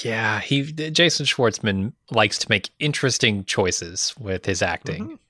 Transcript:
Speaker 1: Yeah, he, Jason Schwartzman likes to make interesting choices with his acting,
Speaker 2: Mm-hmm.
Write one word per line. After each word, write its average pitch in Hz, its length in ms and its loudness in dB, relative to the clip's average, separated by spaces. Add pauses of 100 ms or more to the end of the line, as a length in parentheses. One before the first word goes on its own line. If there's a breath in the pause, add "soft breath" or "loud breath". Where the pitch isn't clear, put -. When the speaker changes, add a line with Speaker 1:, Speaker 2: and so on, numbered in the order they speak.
Speaker 1:
Yeah, 113 360 -2
he, 139 320 -2
Jason 156 540 2
Schwartzman 107 680 0 (200)
likes 107 260 4
to - 120 -4
make 107 200 0 (100)
interesting 123 640 2
choices 90 720 -2
with 98 280 -6
his 95 160 -2
acting, 90 420 -4
Speaker 2:
Mm-hmm. 320 120 -12 (140)